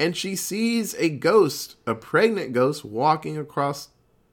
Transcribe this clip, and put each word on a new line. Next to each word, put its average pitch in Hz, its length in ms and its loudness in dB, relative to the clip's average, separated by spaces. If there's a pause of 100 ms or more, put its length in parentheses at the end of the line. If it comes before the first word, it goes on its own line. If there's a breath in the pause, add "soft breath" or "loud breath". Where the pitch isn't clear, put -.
and 170 160 0
she 190 180 -6
sees 226 600 -2
a 165 120 2
ghost, 160 680 2 (100)
a 113 80 0
pregnant 170 580 0
ghost, 131 320 2
walking 156 540 -2
across 143 520 -6 (420)